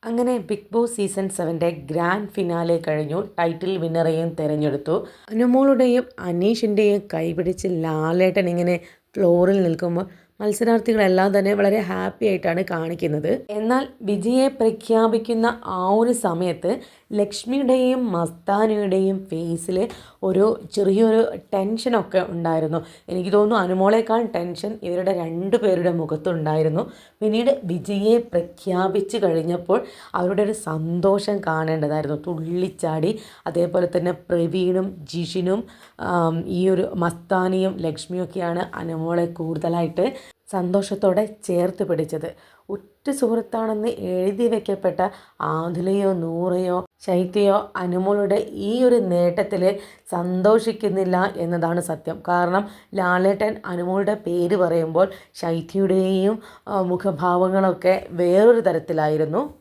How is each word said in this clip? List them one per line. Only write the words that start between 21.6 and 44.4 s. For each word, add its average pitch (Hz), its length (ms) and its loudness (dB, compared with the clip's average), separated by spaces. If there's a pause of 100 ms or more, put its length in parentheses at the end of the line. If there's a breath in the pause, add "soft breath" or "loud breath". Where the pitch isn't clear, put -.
ഉണ്ടായിരുന്നു. 165 460 0 (280 loud breath)
എനിക്ക് 185 260 -4
തോന്നുന്നു 214 300 4
അനുമോളേക്കാൾ 214 580 2 (140)
ടെൻഷൻ 175 360 -6 (120)
ഇവരുടെ 180 380 -2
രണ്ടുപേരുടെ 180 800 0
മുഖത്തുണ്ടായിരുന്നു. 156 840 0 (380 loud breath)
പിന്നീട് 220 300 2 (120)
വിജയെ 202 520 0 (160)
പ്രഖ്യാപിച്ചു 190 840 -2
കഴിഞ്ഞപ്പോൾ 175 640 0 (360 loud breath)
അവരുടെ 185 280 0
ഒരു 214 120 -2 (120)
സന്തോഷം 180 680 0 (100)
കാണേണ്ടതായിരുന്നു. 156 800 -2
തുള്ളിച്ചാടി. 165 840 -4 (340 loud breath)
അതേപോലെ 175 480 0
തന്നെ 175 200 0 (140)
പ്രവീണും 180 600 0 (240)
ജിഷിനും, 180 480 -2 (500 loud breath)
ആം, 165 260 2 (100)
ഈ 180 220 -2
ഒരു 185 260 2
മസ്താനിയും 185 800 0 (120)
ലക്ഷ്മിയൊക്കെയാണ് 180 760 -4 (120)
അനുമോളെ 165 520 -2 (120)
കൂടുതലായിട്ട് 165 680 0 (480 loud breath)
സന്തോഷത്തോടെ 196 720 0 (200)
ചേർത്ത് 175 400 0
പിടിച്ചത്. 160 440 -4 (420 soft breath)
ഉറ്റ - 420 -10
സുഹൃത്താണെന്ന് 226 800 -2 (220)
എഴുതി 196 360 0